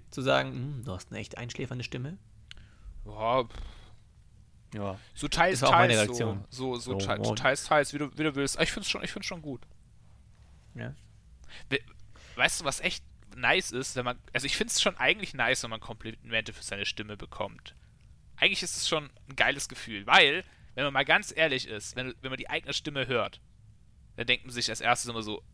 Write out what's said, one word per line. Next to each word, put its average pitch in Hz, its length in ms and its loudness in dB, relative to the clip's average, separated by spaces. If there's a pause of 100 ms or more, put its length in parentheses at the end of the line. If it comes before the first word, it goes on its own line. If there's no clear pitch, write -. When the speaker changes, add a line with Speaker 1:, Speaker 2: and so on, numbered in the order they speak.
(100)
Speaker 1:
zu - 100 -8
sagen, 135 320 4
„Hm, 131 320 -6
du - 80 -6
hast - 180 -10
eine 110 100 -8
echt - 180 -10
einschläfernde 123 440 -6
Stimme“? 131 360 -8 (880)
Speaker 2:
Ja. 113 420 2 (1300)
Speaker 1:
Ja. 101 240 -6 (160)
Speaker 2:
So - 140 -6
teils, 170 320 4
Speaker 1:
Das - 20 2
war 131 80 6
auch 170 100 8
meine 180 140 8
Speaker 2:
teils, 107 140 6
Speaker 1:
Reaktion. 110 420 -2
Speaker 2:
so, 127 260 -4
so, 120 40 -8
so 120 200 -2
Speaker 1:
So, 98 60 -2
Speaker 2:
te-, 107 140 2
Speaker 1:
oh. 107 140 4
Speaker 2:
teils, 131 300 2
teils, 147 300 6
wie 143 40 -4
du, 143 200 -2
wie 151 60 0
du 151 100 2
willst. 139 220 0
Aber 165 80 4
ich - 80 2
find's 208 180 -4
schon, - 120 -2
ich - 100 -6
find's 196 140 -8
schon 175 160 -6
gut. 139 200 -8 (1120)
Speaker 1:
Ja. 120 200 -10 (760)
Speaker 2:
We-, 139 100 0 (540)
weißt 131 260 2
du, 175 40 -8
was 139 160 -2
echt - 220 -4 (320)
nice 131 380 2
ist, 127 240 -4
wenn 127 80 -2
man, 123 140 -4 (140)
also 127 140 -2
ich - 100 0
find's - 260 0
schon 190 160 2
eigentlich 175 360 2
nice, 127 280 0
wenn 117 80 -8
man 110 100 -8
Komplimente 110 720 -6
für - 100 -14
seine 101 240 -6
Stimme 104 300 -6
bekommt. - 580 -10 (640)
Eigentlich 185 260 2
ist - 140 -4
es - 120 -4
schon 151 220 0 (180)
ein 135 80 -12
geiles 135 320 2
Gefühl, 104 380 -8
weil, 160 380 8 (300)
wenn 131 100 -2
man 139 80 0
mal 135 120 2
ganz 170 300 2
ehrlich 147 320 2
ist, - 300 -10
wenn, 127 240 -6
wenn 131 100 -8
man 131 60 -4
die - 140 -10
eigene 147 240 -4
Stimme 139 320 -2
hört, 113 340 -2 (760)
dann 117 100 -4
denkt 123 180 2
man 127 80 -14
sich 120 160 -2
als 110 120 -6
erstes 120 300 2
immer 113 120 -4
so, 107 200 -6 (120)